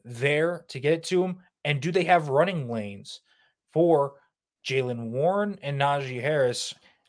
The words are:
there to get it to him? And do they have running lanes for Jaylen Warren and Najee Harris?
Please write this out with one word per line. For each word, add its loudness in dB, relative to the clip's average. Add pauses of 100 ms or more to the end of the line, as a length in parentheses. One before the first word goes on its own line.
there -2
to -10
get 2
it -2
to 0
him? -4 (260)
And 0
do -2
they 2
have 4
running 2
lanes -8 (540)
for 4 (520)
Jaylen -2
Warren -2
and -6
Najee 0
Harris? 0 (360)